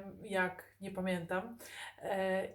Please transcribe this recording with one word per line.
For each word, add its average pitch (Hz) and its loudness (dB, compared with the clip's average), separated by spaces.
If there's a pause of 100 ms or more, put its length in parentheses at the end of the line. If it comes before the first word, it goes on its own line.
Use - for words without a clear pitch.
(220)
jak 185 2 (160)
nie 190 -6
pamiętam. 185 0 (440)
E, 190 2